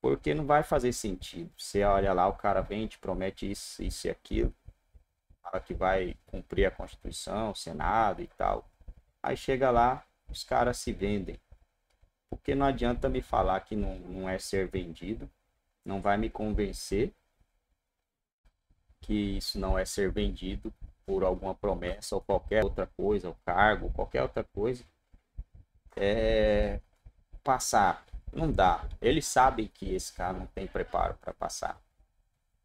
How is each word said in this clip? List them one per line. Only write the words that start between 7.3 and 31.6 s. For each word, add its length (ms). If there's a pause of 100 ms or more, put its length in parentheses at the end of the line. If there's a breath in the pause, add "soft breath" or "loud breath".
o 40
Senado 680
e 40
tal. 420 (540)
Aí 140
chega 340
lá, 340 (240)
os 140
caras 360
se 140
vendem. 460 (920)
Porque 240
não 120
adianta 420
me 140
falar 380
que 160
não, 240
não 280
é 100
ser 300
vendido. 640 (540)
Não 160
vai 160
me 140
convencer 840 (1900)
que 380
isso 200
não 200
é 60
ser 260
vendido 640 (340)
por 180
alguma 300
promessa 600
ou 60
qualquer 440
outra 220 (100)
coisa, 340
o 40 (100)
cargo, 460
qualquer 320
outra 220
coisa. 400 (1120)
É 840 (640)
passar, 640 (280)
não 180
dá. 360 (140)
Eles 260
sabem 420
que 260
esse 180
cara 200
não 140
tem 200
preparo 480
pra 180
passar. 480 (840)